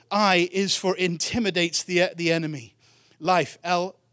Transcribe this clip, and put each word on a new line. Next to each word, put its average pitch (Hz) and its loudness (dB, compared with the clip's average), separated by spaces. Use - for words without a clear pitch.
I 190 4
is 190 -2
for 185 0
intimidates 180 -2
the, 180 0
the 170 0
enemy. 156 -4
Life, 165 0
L 180 -2